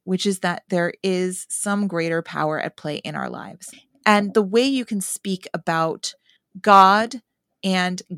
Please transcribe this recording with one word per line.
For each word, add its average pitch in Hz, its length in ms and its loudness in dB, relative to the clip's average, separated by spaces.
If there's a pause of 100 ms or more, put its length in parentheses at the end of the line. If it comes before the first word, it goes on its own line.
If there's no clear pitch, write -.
which 185 220 -2
is 196 140 0
that 175 300 -4
there 175 240 0 (100)
is 185 460 -2
some 202 380 -2
greater 165 340 -2
power 156 380 -4
at - 160 -8
play 147 220 -8
in - 180 -10
our 139 140 -6
lives. - 400 -16 (360)
And 208 280 2
the 220 80 6
way 208 220 2
you 269 200 0
can 208 160 -6
speak - 540 -6
about 165 600 -4 (460)
God 208 600 6 (420)
and 180 380 -2 (160)